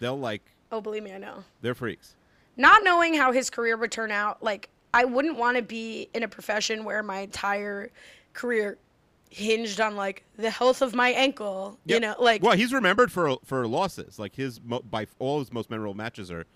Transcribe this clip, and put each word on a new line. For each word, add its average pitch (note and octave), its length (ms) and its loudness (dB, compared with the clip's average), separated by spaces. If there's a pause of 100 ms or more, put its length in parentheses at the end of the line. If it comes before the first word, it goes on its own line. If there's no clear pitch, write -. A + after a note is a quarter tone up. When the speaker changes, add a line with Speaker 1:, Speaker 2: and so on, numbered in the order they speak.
Speaker 1:
They'll, B2+ 180 -4
like, A2+ 240 -6 (280)
Speaker 2:
Oh, A3+ 100 -6
believe G#3+ 220 -8
me, G3 100 -16
I F#3+ 60 -14
know. G3 260 -16 (160)
Speaker 1:
they're A#2+ 140 -2
freaks. - 420 -10 (400)
Speaker 2:
Not F4 260 8
knowing E4+ 320 4
how C4+ 180 4
his B3+ 180 0
career A3+ 260 -2
would A3+ 160 -4
turn A3 180 -6
out, G#3 320 -4
like, G#3 280 -4 (240)
I A#3+ 100 6
wouldn't C4+ 320 0
wanna A#3+ 260 2
be A3+ 520 -10
in A3+ 80 -4
a G#3+ 60 -4
profession G#3+ 560 -4
where G#3 180 -4
my G3 180 -6
entire G3+ 680 -6 (440)
career G#3+ 420 -2 (540)
hinged A3 500 -2
on, G#3+ 160 0
like, G3 280 -6 (120)
the A3 140 -2
health B3 320 4
of A#3+ 120 -2
my B3 140 4
ankle, G#3+ 760 -2
you - 80 2
Speaker 1:
Yep. A#3 80 4
Speaker 2:
know, G#3 200 -2
like A3 200 6
Speaker 1:
Well, G3+ 120 8
he's A#3 200 2
remembered A3 360 6
for, D3+ 360 0
for C3 200 -2
losses. E3 520 -4
Like, G#2 180 -8
his C3 240 -6
mo-, A#2+ 220 -6
by A2 220 -6
f-, - 140 -16
all C#3 200 -2
his C3+ 120 -6
most A2+ 200 -6
memorable G#2+ 240 -6
matches G#2 360 -10
are E2 140 -8 (120)